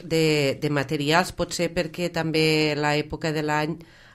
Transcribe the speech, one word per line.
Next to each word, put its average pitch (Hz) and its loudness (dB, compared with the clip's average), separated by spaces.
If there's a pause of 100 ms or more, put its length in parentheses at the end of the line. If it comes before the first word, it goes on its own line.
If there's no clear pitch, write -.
de, 151 2
de 147 -2
materials? 147 2
Potser 170 -4
perquè 170 -4
també 156 2
l'època 151 -2
de 151 -2
l'any 151 0 (380)